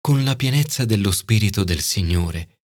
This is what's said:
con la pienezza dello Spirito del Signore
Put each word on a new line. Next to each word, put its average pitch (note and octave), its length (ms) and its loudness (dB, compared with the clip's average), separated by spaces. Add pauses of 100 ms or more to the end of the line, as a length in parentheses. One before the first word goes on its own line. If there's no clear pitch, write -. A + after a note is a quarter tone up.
con C#3 240 2
la C3+ 100 0
pienezza C3 500 0
dello G2+ 280 2
Spirito G2+ 500 0
del F2 180 0
Signore E2+ 880 -2